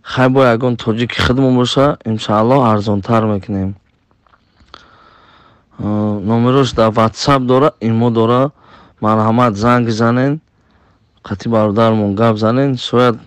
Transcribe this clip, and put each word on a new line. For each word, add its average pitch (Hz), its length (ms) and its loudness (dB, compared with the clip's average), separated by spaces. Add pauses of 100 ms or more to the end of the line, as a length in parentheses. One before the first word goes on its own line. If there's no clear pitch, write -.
Хай 131 280 0
бо 135 140 2
ягон 120 340 0
тоҷики 113 440 -4
худмон 127 340 0
боша, 135 500 0
иншааллоҳ 113 560 0 (100)
арзонтар 107 540 0
мекунем. 98 500 -4 (2000)
Э, - 40 -8 (460)
номерош 120 440 2
дар 110 180 2
WhatsApp 117 540 0
дора, 131 240 4 (120)
имо 113 300 0
дора. 120 400 2 (500)
Марҳамат, 110 540 2
занг 117 340 0
занен. 123 520 0 (840)
Қатъи 104 260 -8
бародармон 107 680 2
гап 113 220 0
занен. 123 400 0
Шояд 120 380 0 (120)